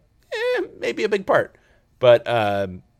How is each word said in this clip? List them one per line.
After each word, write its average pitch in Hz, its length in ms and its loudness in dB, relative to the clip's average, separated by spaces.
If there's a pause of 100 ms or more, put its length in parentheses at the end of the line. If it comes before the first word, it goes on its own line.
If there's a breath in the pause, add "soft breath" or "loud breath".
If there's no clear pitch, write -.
(320)
Eh, 480 300 -4 (160)
maybe - 260 -6
a 214 60 -4
big 202 160 -4
part. - 320 -2 (400)
But, 120 280 6
um, 101 560 -2 (180)